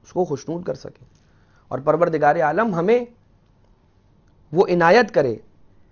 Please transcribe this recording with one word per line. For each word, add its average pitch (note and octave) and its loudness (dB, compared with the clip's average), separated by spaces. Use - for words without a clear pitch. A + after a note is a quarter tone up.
उसको - -4
खुशनूद E3 -8
कर - -6
सकें। - -20
और B2+ -6
परवरदिगार D#3 0
आलम F3 -2
हमें A3 0
वो E3+ 4
इनायत F3 4
करे C3 -2